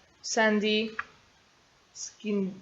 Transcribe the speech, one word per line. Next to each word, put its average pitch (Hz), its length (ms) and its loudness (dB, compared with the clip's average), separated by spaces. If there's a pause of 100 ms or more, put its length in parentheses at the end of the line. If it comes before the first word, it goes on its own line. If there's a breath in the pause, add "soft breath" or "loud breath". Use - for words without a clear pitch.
(220)
Sandy, 214 760 2 (960)
skin 202 680 -6